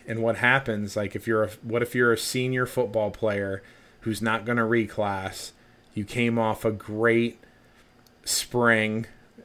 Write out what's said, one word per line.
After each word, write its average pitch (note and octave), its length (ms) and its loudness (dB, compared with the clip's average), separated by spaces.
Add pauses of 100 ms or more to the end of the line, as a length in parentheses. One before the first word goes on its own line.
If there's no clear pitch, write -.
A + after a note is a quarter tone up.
And A2+ 140 -4
what A#2 160 0
happens, A#2+ 580 2
like, G#2 200 -4
if G#2 120 -8
you're A2 160 2
a, G#2 60 0 (120)
what A#2 200 -2
if A#2+ 140 -4
you're B2 180 6
a A2 40 4
senior B2+ 480 -2
football G#2+ 460 -2
player G2 500 -2 (400)
who's G#2+ 200 -4
not A2 240 0
gonna A#2+ 180 0
reclass? G#2 880 -2 (420)
You G#2 120 -6
came A#2 320 0
off A2 280 0
a A2 60 2
great A2+ 680 0 (840)
spring A2+ 800 2 (400)